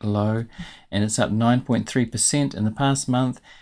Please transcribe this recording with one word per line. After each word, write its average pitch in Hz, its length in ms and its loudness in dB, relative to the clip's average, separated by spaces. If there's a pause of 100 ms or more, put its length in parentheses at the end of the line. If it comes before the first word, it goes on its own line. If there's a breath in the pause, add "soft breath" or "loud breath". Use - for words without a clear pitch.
low, 107 420 0 (460 loud breath)
and 101 120 0
it's 107 160 0
up - 120 0
nine 117 320 2
point 110 260 -2
three 127 160 0
percent 135 480 0
in 107 140 -2
the 107 40 0
past 139 380 0
month, 127 320 0 (220 loud breath)